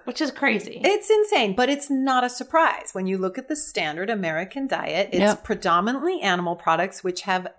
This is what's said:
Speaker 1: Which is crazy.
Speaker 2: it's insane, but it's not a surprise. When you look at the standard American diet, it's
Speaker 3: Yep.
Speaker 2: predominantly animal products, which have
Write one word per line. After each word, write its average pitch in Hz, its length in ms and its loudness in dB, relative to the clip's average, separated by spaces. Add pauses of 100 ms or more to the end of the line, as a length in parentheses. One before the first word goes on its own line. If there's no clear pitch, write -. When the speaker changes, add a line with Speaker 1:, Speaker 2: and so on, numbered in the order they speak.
Speaker 1:
Which 240 160 -6
is 277 100 0
crazy. - 540 -2
Speaker 2:
it's 403 240 2
insane, 415 440 4
but 247 140 2
it's 285 220 -2
not 262 340 2
a 247 60 -2
surprise. - 640 0
When 190 140 -4
you 190 100 0
look 185 200 -2
at 262 120 -12
the 302 80 -2
standard 170 520 -2
American 190 580 -4
diet, 170 440 -2
it's 180 80 0
Speaker 3:
Yep. 208 240 2
Speaker 2:
predominantly 226 760 0
animal 180 340 0
products, 175 480 0
which 180 200 -4
have 185 360 -2